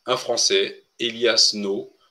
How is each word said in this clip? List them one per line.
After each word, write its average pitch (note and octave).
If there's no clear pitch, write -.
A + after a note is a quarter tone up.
un B2
Français, -
Elias A#2
No, G#2